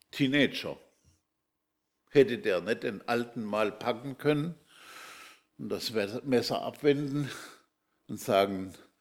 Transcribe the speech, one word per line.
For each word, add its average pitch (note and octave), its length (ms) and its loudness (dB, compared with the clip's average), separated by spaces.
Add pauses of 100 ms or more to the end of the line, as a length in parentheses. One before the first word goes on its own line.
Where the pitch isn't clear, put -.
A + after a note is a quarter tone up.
(120)
Teenager. C3 680 0 (1300)
Hätte B2 280 6
der G2 240 0
nicht A2 220 -2
den G#2 220 -6
Alten A#2+ 380 -2
mal G#2 300 0
packen B2 440 -6
können D3+ 380 0 (1040)
und A2 100 -8
das G2+ 220 -4 (320)
Messer A#2+ 380 2
abwenden C#3+ 680 2 (760)
und G#2 120 -8
sagen, G2 540 2 (280)